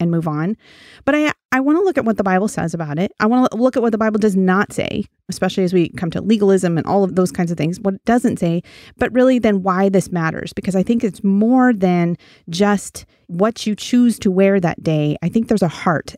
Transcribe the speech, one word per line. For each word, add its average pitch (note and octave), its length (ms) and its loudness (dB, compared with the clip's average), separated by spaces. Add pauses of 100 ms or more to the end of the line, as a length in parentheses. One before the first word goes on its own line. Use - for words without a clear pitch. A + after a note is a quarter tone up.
and E3+ 100 0
move E3 160 -2
on. D#3+ 300 -4 (480)
But C#4 100 -4
I, D4+ 180 -2 (200)
I C4 80 0
want D4 160 2
to F#4 80 0
look F4+ 140 0
at A3+ 80 -2
what A3 100 0
the G#3+ 60 -4
Bible F#3+ 260 0
says E3+ 240 -6
about D#3 260 -6
it. F#3+ 220 -4
I G#3+ 60 2
want B3 240 2
to - 80 -8
look A#3+ 180 2
at A#3+ 60 0
what A#3 100 0
the A3 60 -4
Bible A3 200 0
does G#3 160 2
not F#3+ 380 2
say, - 320 -4 (240)
especially F#3 360 -2
as F3+ 100 -2
we F3 160 2
come E3+ 220 -6
to F3 100 -6
legalism F#3+ 560 2
and - 80 -6
all G3 180 2
of F3+ 120 -2
those F#3 140 2
kinds F3 200 -2
of E3+ 80 -4
things, D#3+ 220 -2
what G3 120 -2
it F#3+ 140 -12
doesn't A#3 320 0
say, E3+ 240 -2 (340)
but - 160 -2
really B3+ 260 4
then G#3 240 0
why F#3+ 280 2
this F#3+ 200 0
matters, E3 440 -4
because G3 200 -6
I F#3+ 80 2
think A#3 220 0
it's - 180 -4
more A#3 520 4
than F3 420 2 (320)
just G3 560 0 (220)
what G3+ 400 -2
you G#3+ 80 -2
choose B3 460 2
to G3+ 100 2
wear G3 280 4
that E3+ 240 -2
day. D3+ 400 0
I E3 60 -2
think A3+ 200 0
there's G#3+ 120 -2
a F3+ 80 2
heart, - 500 -4